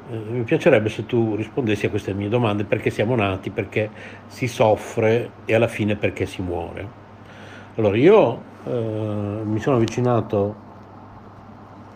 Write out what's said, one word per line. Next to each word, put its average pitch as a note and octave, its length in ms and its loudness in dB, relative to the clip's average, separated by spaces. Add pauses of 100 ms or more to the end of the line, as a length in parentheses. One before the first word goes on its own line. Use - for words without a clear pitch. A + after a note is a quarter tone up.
(120)
"Eh, A#2 40 -8
mi A2+ 280 -6
piacerebbe C3 460 4
se G#2+ 160 -6
tu A2+ 300 2
rispondessi A2 500 -2
a G2+ 40 0
queste G2+ 240 -4
mie G2+ 160 -4
domande, G#2+ 340 0
perché A2 260 -2
siamo A2+ 260 0
nati, G2+ 360 -2
perché G#2+ 380 -4 (380)
si - 200 -6
soffre A2 840 2 (160)
e A2 80 0
alla A2+ 140 4
fine G#2 280 -2
perché G2 300 -2
si - 160 -10
muore." F2 580 -8 (760)
Allora, G#2 180 2
io, D#3 460 6 (240)
eh, G#2+ 800 -4
mi G#2+ 160 -2
sono C#3 160 4
avvicinato A2+ 800 2 (1400)